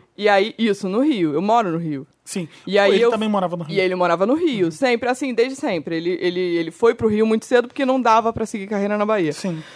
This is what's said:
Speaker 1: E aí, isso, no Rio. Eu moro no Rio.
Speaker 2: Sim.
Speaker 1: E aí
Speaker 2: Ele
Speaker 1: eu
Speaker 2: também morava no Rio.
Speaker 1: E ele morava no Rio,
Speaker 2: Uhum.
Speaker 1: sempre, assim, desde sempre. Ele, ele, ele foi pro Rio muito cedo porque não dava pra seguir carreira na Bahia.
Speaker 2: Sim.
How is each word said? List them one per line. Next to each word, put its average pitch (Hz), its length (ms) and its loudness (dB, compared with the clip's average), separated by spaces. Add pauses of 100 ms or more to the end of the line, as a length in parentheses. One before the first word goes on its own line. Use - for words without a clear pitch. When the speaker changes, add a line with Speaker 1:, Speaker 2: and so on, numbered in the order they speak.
(180)
Speaker 1:
E 208 100 2
aí, 202 300 4
isso, 208 300 0
no 196 120 -2
Rio. 208 320 2
Eu 151 80 0
moro 214 300 2
no 160 80 -2
Rio. 151 260 -6 (200)
Speaker 2:
Sim. 175 240 -8 (180)
Speaker 1:
E 185 100 -2
aí 202 180 4
Speaker 2:
Ele 226 100 4
Speaker 1:
eu 233 60 4
Speaker 2:
também 220 180 0
morava 185 280 -2
no 170 60 -8
Rio. 165 140 -8
Speaker 1:
E 190 40 2
ele 185 140 0
morava 180 320 2
no 254 80 2
Rio, 285 320 0
Speaker 2:
Uhum. 165 60 -2
Speaker 1:
sempre, 240 360 -2
assim, 254 240 -4
desde 247 220 0
sempre. 170 420 -4
Ele, 170 240 -2
ele, 180 200 -2
ele 170 320 -2
foi 233 200 2
pro 233 140 -2
Rio 214 180 2
muito 220 220 0
cedo 240 220 2
porque 277 180 -4
não 262 160 2
dava 226 300 4
pra 220 140 -6
seguir 196 200 -8
carreira 208 320 -2
na 208 80 0
Bahia. 190 260 0
Speaker 2:
Sim. 160 300 -6 (140)